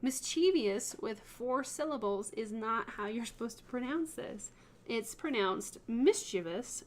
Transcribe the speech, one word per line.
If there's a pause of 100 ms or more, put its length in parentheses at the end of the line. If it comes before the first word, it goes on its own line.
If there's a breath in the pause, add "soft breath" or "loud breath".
Mischievous
with
four
syllables
is
not
how
you're
supposed
to
pronounce
this. (340 loud breath)
It's
pronounced (100)
mischievous